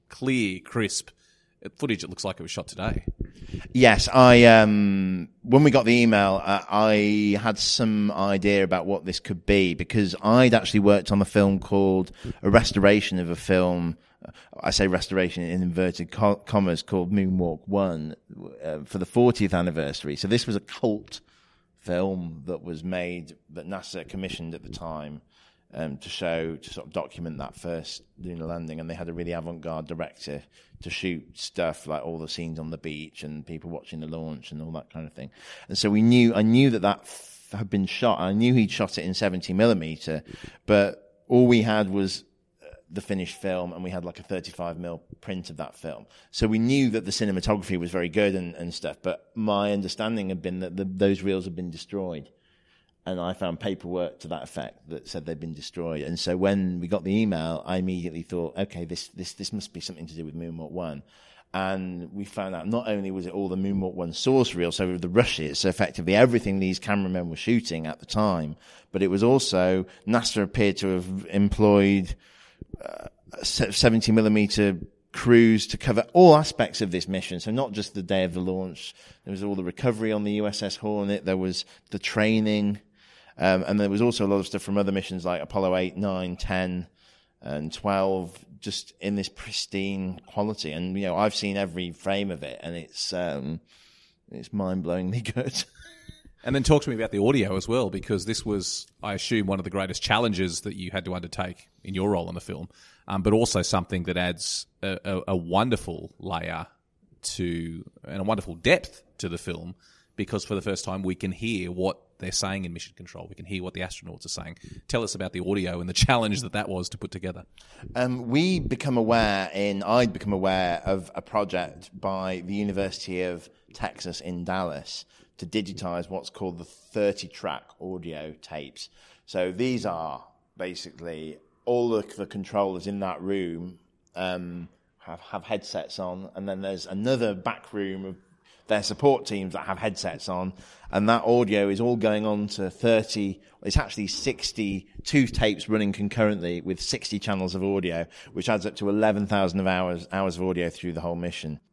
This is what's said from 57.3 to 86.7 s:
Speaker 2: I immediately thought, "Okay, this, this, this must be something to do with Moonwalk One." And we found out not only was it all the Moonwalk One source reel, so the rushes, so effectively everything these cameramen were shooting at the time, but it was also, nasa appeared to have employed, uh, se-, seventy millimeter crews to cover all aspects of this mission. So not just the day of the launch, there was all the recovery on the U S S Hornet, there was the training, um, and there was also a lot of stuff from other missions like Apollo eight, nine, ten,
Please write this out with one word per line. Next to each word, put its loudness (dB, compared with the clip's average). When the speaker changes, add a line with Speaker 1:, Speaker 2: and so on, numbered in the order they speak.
Speaker 2:
I -2
immediately -4
thought, -6
"Okay, -6
this, -10
this, -14
this -10
must -10
be -12
something -12
to -18
do -10
with -12
Moonwalk -10
One." -8
And -6
we -8
found -8
out -8
not -2
only -2
was -4
it -8
all -2
the -2
Moonwalk -2
One -4
source 2
reel, -2
so -2
the -4
rushes, 2
so 2
effectively 0
everything 6
these 0
cameramen -2
were -6
shooting 0
at -8
the -20
time, 0
but 0
it 4
was 4
also, 4
nasa 0
appeared 2
to -2
have -4
employed, 6
uh, -14
se-, 0
seventy 4
millimeter 4
crews 8
to -6
cover 0
all 12
aspects 0
of 0
this -2
mission. -4
So -6
not -2
just -8
the -4
day 2
of -4
the -4
launch, -6
there -10
was -6
all -4
the -4
recovery -2
on 0
the -2
U 0
S -4
S -4
Hornet, -2
there 2
was -4
the -6
training, 2
um, 4
and 2
there 2
was 2
also 2
a 2
lot 4
of 0
stuff -6
from -2
other 2
missions -4
like -2
Apollo 0
eight, 0
nine, -4
ten, -2